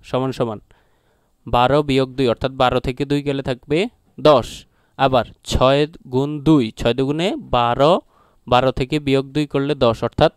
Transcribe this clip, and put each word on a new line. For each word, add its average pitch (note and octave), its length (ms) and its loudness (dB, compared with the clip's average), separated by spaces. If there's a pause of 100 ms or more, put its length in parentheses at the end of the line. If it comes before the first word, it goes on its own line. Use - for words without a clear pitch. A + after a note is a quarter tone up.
সমান C3 280 -4
সমান A#2 280 -6 (880)
বারো B2+ 360 2
বিয়োগ C3+ 320 0
দুই C3 120 0
অর্থাৎ C3 240 -2
বারো B2+ 280 0
থেকে C3+ 260 -4
দুই C#3+ 180 -2
গেলে C#3 200 -6
থাকবে D3 440 -4 (320)
দশ। C3 280 4 (500)
আবার C3 280 2 (180)
ছয় C#3 440 2 (200)
গুণ C#3+ 320 -4
দুই, C#3 380 2
ছয় A#2+ 160 -2
দুগুণে D3+ 440 -2
বারো, C3+ 640 0 (460)
বারো B2 240 2
থেকে C#3+ 280 -4
বিয়োগ C3+ 260 0
দুই C#3+ 220 -4
করলে C#3+ 280 -4
দশ A#2+ 280 0
অর্থাৎ D#3 340 0